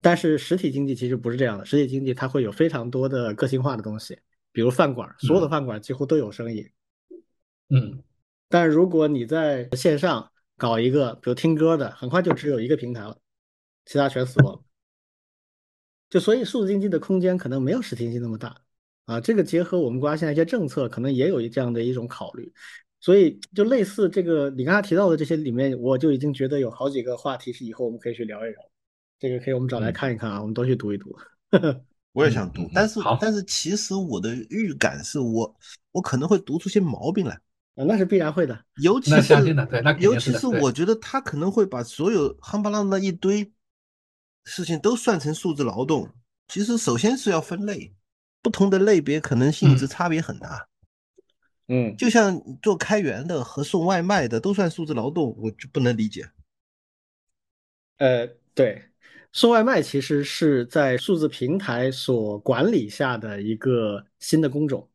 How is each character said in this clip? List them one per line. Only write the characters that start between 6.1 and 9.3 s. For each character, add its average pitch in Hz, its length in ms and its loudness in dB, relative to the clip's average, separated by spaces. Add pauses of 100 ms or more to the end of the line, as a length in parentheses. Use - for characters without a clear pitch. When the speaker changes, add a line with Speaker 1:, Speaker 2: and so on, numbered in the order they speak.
Speaker 1:
有 110 160 -2
生 117 220 -8
意。 104 120 -8 (1000)
Speaker 2:
嗯。 131 340 0 (460)
Speaker 1:
但 175 180 4
如 160 220 4
果 160 180 2
你 131 200 -2
在 143 460 -2